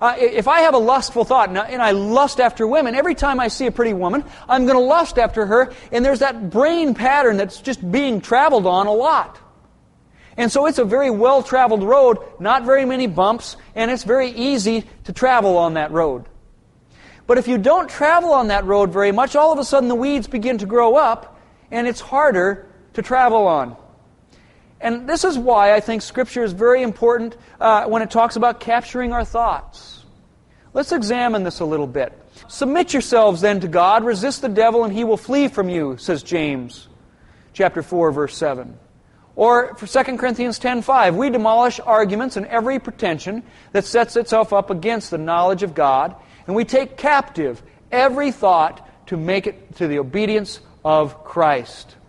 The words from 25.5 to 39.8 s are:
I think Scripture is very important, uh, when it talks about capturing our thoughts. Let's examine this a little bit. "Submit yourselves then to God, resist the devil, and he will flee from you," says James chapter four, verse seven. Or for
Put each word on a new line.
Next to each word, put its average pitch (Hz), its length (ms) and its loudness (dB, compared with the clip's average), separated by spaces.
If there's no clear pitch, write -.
I 208 60 2
think 220 220 -4
Scripture 247 420 -4
is 190 80 -4
very 240 300 2
important, 233 520 0
uh, 214 260 2
when 220 160 -2
it 214 100 -8
talks 233 240 2
about 226 240 0
capturing 240 520 -4
our 240 120 -2
thoughts. - 800 -6
Let's 277 200 -4
examine 233 500 -2
this 175 160 -8
a 175 60 -6
little 151 240 -4
bit. 127 240 -6
"Submit 294 460 -2
yourselves 220 480 2
then 202 200 0
to 180 80 -6
God, 185 360 2
resist 233 380 -4
the 262 60 -4
devil, 226 360 2
and 208 80 -4
he 220 100 -4
will 220 140 0
flee 277 320 0
from 190 200 -4
you," 151 280 -4
says 160 260 -4
James 143 640 -6
chapter 175 280 0
four, 170 300 0
verse 143 240 -6
seven. 127 420 -8
Or 240 400 2
for 208 120 -16